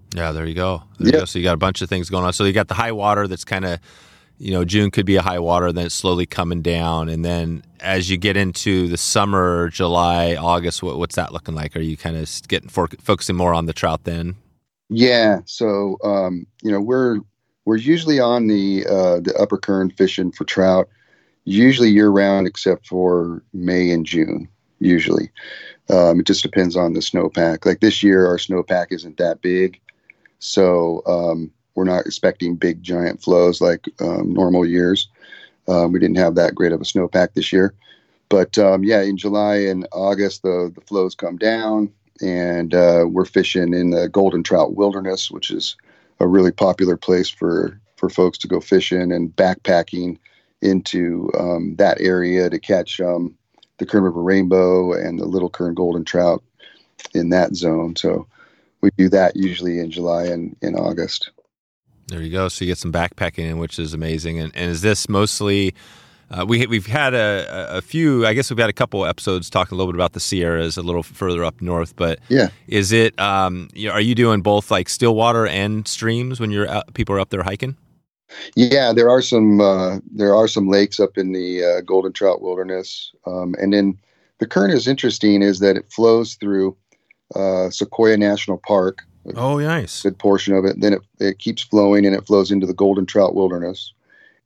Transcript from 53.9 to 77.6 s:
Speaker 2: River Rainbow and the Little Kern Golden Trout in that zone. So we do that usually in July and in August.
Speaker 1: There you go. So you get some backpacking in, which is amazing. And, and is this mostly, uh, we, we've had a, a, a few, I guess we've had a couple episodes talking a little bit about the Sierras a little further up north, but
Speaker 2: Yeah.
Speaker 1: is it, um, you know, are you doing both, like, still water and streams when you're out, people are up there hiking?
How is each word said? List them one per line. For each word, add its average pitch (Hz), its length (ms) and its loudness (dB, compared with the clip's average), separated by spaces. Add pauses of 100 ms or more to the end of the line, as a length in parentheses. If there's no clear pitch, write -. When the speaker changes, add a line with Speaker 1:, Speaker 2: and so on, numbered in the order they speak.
Speaker 2:
River 87 180 -2
Rainbow 92 720 2
and 85 260 -6
the 87 60 -6
Little 90 240 -2
Kern 87 240 -6
Golden 85 320 -2
Trout 87 380 0 (720)
in 85 160 -2
that 90 260 2
zone. 82 400 -2
So - 320 -4 (540)
we 101 160 4
do 95 120 4
that 92 280 4
usually 87 420 -2
in 82 120 -6
July 87 340 -2
and 85 360 -6
in 85 140 -4
August. 85 560 -6 (760)
Speaker 1:
There 85 140 -10
you 80 100 -8
go. 95 160 -2
So - 180 -6
you 90 60 -2
get 85 80 -4
some 85 120 -8
backpacking 85 580 -4
in, 82 100 -6
which 82 200 -10
is 80 140 -8
amazing. 80 460 -6
And, 80 160 -8
and 87 160 -6
is 82 100 -6
this 104 260 0
mostly, 101 680 0 (560)
uh, 90 160 -6
we, 117 180 0
we've 110 220 -4
had 131 260 0
a, 98 600 -2
a, 92 40 -6
a 95 40 -6
few, 147 440 0
I 110 80 2
guess 127 160 -2
we've 113 80 -8
had 113 120 2
a 101 40 -4
couple 101 320 -2
episodes 87 440 -4
talking 92 260 0
a - 20 -8
little 92 160 -2
bit 85 40 -8
about 87 160 0
the 85 60 -10
Sierras 85 560 -2
a 92 60 -8
little 85 220 -4
further 87 420 -4
up - 160 -8
north, 85 340 -6
but 82 240 -2 (100)
Speaker 2:
Yeah. 127 200 2 (180)
Speaker 1:
is 101 240 0
it, 113 280 4
um, 95 560 -2
you 107 120 -8
know, 95 60 -6
are 107 80 0
you 117 140 2
doing 113 260 2
both, 104 300 2
like, 92 180 0
still 117 260 2
water 113 300 2
and 104 420 -4
streams 120 520 -4
when 110 120 -4
you're 104 160 -2
out, - 280 -6
people 104 200 -2
are 98 40 0
up 95 100 -4
there 95 140 -4
hiking? 104 340 -6 (760)